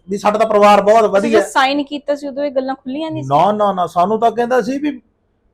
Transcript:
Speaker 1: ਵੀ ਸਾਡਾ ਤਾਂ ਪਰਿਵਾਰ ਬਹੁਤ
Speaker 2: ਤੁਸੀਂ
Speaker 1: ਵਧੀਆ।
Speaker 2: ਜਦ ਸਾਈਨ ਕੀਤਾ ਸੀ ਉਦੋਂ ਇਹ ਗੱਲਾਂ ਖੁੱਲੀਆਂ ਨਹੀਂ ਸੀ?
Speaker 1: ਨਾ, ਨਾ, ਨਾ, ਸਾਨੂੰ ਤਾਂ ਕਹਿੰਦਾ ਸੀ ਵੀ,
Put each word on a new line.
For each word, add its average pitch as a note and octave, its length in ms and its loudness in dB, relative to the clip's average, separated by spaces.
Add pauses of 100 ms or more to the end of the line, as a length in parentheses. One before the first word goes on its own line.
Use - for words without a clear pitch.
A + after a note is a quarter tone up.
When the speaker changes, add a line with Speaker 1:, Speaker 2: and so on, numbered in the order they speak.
(120)
Speaker 1:
ਵੀ G3+ 80 -4
ਸਾਡਾ G#3 200 0
ਤਾਂ G#3+ 80 0
ਪਰਿਵਾਰ G#3 360 4
ਬਹੁਤ G#3+ 180 4
Speaker 2:
ਤੁਸੀਂ G3+ 120 2
Speaker 1:
ਵਧੀਆ। G#3+ 280 2
Speaker 2:
ਜਦ - 60 0
ਸਾਈਨ C#4 360 0
ਕੀਤਾ C#4+ 320 -6
ਸੀ C#4+ 140 -8
ਉਦੋਂ C#4 160 -6
ਇਹ D4 60 -4
ਗੱਲਾਂ C4 240 -4
ਖੁੱਲੀਆਂ D4+ 360 -10
ਨਹੀਂ D#4 120 -8
ਸੀ? C3 60 -10
Speaker 1:
ਨਾ, E3 240 2
ਨਾ, G#3 200 0
ਨਾ, F3+ 140 -4
ਸਾਨੂੰ F#3 340 -2
ਤਾਂ A#3 100 2
ਕਹਿੰਦਾ A#3+ 300 -2
ਸੀ B3+ 180 -4
ਵੀ, C#4+ 240 -6 (520)